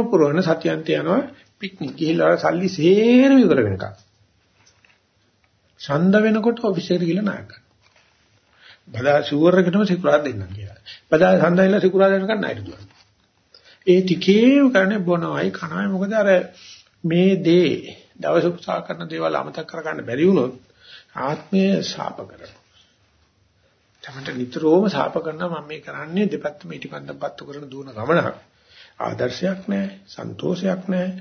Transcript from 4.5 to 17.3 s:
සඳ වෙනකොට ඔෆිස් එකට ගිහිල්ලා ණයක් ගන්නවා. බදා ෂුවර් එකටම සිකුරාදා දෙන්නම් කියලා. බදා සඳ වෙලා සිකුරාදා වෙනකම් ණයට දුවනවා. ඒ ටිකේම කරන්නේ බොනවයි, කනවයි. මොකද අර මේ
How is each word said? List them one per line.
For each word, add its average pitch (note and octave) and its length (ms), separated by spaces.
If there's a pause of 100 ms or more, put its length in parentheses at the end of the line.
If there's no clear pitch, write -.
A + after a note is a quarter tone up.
සඳ E3+ 400
වෙනකොට A3 420
ඔෆිස් G3 260
එකට F3+ 160
ගිහිල්ලා F3+ 220
ණයක් B2 180
ගන්නවා. - 180 (1300)
බදා C#3 280
ෂුවර් D3+ 380
එකටම F#3 280
සිකුරාදා D3+ 400
දෙන්නම් G#2 260
කියලා. G2+ 280 (280)
බදා F#3 300
සඳ F3 240
වෙලා F#3+ 220
සිකුරාදා G3 360
වෙනකම් G#3 200
ණයට B2+ 220
දුවනවා. - 340 (920)
ඒ F#3 140
ටිකේම A3 680
කරන්නේ G3 320
බොනවයි, E3+ 500
කනවයි. F#3 380
මොකද G3 260
අර G#3 140 (720)
මේ F3 380